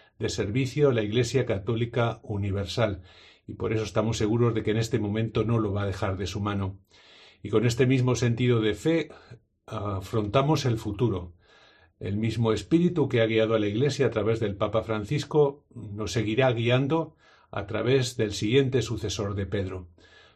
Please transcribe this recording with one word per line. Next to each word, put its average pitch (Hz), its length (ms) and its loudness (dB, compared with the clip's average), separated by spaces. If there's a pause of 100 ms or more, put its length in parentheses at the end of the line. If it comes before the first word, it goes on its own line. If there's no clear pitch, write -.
(180)
de 113 100 -2
servicio 127 600 0
a 117 40 2
la 110 80 2
Iglesia 120 440 0
Católica 117 760 -2
Universal. 101 800 -2 (440)
Y - 80 -12
por 104 180 -4
eso 110 120 -2
estamos 110 320 -2
seguros 117 380 2
de 110 80 -2
que 107 80 -2
en 110 80 0
este 113 200 0
momento 107 460 0
no 117 140 2
lo 104 140 0
va 101 100 -2
a 101 40 -2
dejar 95 300 -2
de 95 100 -4
su 104 140 -6
mano. 98 380 -4 (640)
Y 101 80 -10
con 110 160 4
este 123 200 2
mismo 127 280 4
sentido 120 460 2
de 107 140 2
fe, 160 360 0 (560)
afrontamos 107 960 0
el 117 140 0
futuro. 98 560 -2 (640)
El 101 160 -4
mismo 113 360 2
espíritu 165 560 2
que 117 120 2
ha 113 60 4
guiado 110 280 2
a 110 40 4
la 104 80 0
Iglesia 131 400 2
a - 40 0
través 110 300 0
del 101 160 -2
Papa 107 260 0
Francisco 139 840 0 (100)
nos 107 380 -8
seguirá 117 400 2
guiando 131 640 0 (340)
a 101 160 -8
través 120 500 0
del 104 160 0
siguiente 123 500 2
sucesor 104 520 -4
de 98 120 -4
Pedro. 92 420 -6 (480)